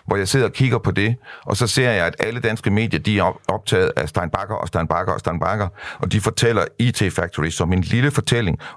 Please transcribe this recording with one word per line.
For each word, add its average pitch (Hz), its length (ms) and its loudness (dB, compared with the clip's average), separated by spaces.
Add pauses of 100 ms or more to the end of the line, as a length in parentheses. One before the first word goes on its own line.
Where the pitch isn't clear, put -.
hvor 101 120 0
jeg 98 100 0
sidder 131 180 2
og 98 80 0
kigger 123 240 2
på 101 140 0
det, 104 240 2 (300)
og - 120 0
så 117 100 0
ser 127 240 2
jeg, 90 140 2
at 87 140 -2
alle 117 200 -2
danske 110 320 -2
medier, 110 280 0
de 107 200 0
er 92 40 2
op-, 87 240 -2
optaget 101 500 2
af 78 120 0
Stein 85 200 -2
Bagger 101 260 -4
og - 120 -6
Stein 82 200 -2
Bagger 87 260 -2
og - 60 -6
Stein 82 200 -4
Bagger, 95 280 -2 (320)
og 87 120 -2
de 104 100 2
fortæller 110 440 2 (140)
I 117 120 2
T 95 220 0
Factory 82 360 -2
som 87 240 0
en 90 80 2
lille 123 300 2
fortælling 85 460 0 (200)